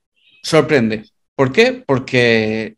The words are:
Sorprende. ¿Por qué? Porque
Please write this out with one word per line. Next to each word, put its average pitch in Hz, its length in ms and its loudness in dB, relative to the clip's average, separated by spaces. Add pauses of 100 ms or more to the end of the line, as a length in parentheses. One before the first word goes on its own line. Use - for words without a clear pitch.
(420)
Sorprende. 123 680 0 (240)
¿Por 131 160 0
qué? 254 340 0
Porque 117 920 0